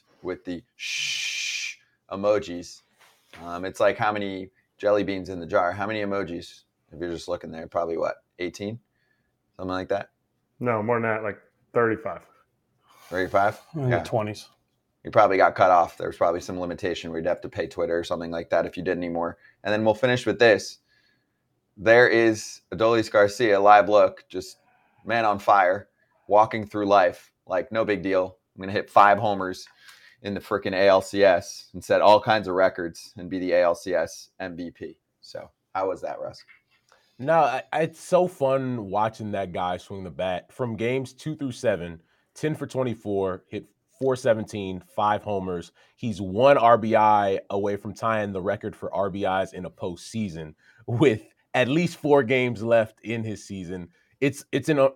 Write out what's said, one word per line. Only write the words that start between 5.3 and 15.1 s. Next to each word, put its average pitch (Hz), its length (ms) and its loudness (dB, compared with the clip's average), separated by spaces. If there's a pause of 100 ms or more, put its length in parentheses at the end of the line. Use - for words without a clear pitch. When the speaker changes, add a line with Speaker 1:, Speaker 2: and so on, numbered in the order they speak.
Speaker 1:
the 85 60 -12
jar? 90 260 0
How 98 160 -6
many 107 140 -6
emojis? 95 600 -8 (280)
If 78 80 -16
you're 87 120 -6
just 80 160 -10
looking 85 240 -8
there, 80 160 -12
probably, 85 300 -4
what, 80 200 -4 (220)
eighteen? 101 400 -8 (800)
Something 92 140 -8
like 92 180 -4
that? 101 200 -4 (500)
Speaker 2:
No, 117 240 -2
more 117 140 0
than 113 120 -2
that, 110 140 -4
like, 101 160 -8 (340)
thirty-five. 110 480 0 (880)
Speaker 1:
Thirty-five? 98 500 0 (160)
Speaker 3:
In 147 80 -6
the 127 60 0
Speaker 1:
Yeah. 85 140 0
Speaker 3:
twenties. 107 460 -6 (540)
Speaker 1:
You - 80 -14